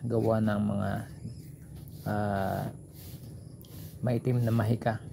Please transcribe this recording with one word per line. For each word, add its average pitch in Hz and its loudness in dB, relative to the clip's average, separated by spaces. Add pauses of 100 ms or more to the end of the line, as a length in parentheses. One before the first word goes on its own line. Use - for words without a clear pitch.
gawa 110 6
ng 104 4
mga, 101 2 (1160)
ah, 101 0 (1400)
maitim 127 2
na 117 4
mahika. 110 2